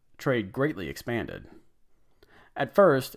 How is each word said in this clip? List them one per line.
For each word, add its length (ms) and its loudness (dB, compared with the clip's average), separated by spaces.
trade 340 -2
greatly 380 -4
expanded. 560 -8
At 180 -6
first, 440 4